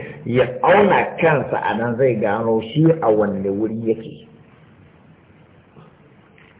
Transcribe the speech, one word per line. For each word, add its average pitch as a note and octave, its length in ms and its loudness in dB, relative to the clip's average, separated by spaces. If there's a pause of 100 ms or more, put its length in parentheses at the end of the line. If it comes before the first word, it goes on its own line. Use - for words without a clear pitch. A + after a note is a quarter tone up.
(260)
ya B2+ 220 2 (180)
auna F3 560 4
kansa, D3+ 400 0
a G2 160 -4
nan A#2 240 -2
zai B2+ 160 2
gano A2 400 0 (160)
shi D#3 160 4
a D#3+ 220 2
wanne G2+ 340 0
wuri G#2+ 400 -4
yake. A2 420 -6 (2250)